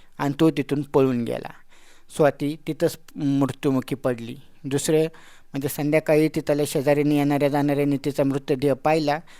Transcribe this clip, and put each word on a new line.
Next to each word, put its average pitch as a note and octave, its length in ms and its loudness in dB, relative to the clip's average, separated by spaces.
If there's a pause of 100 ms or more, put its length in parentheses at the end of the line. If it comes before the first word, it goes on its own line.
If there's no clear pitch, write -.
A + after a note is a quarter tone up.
(180)
आणि C#3+ 220 0
तो D#3+ 100 6
तिथून C#3+ 320 -2
पळून C3 420 2
गेला. A#2+ 260 -6 (680)
स्वाती D3 400 2 (100)
तिथंच D#3+ 320 -2 (180)
मृत्युमुखी C#3 800 -2
पडली. B2 420 -6 (280)
दुसरे D#3 420 0 (460)
म्हणजे C#3+ 160 -4
संध्याकाळी D3+ 600 2
तिथल्या D3 400 -2
शेजाऱ्यांनी D3 480 2
येणाऱ्या C#3+ 320 2
जाणाऱ्यांनी C#3+ 560 0
तिचा C#3+ 200 -2
मृतदेह C#3 480 0
पाहिला D3+ 460 0 (220)